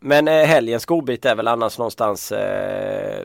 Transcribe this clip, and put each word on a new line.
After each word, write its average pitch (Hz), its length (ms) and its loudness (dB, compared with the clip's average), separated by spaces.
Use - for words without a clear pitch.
Men, 147 280 4
eh, 156 180 4
helgens 117 400 2
godbit 135 380 -2
är 123 120 4
väl 113 120 -2
annars 117 300 0
någonstans, 107 540 -4
eh, 98 920 -6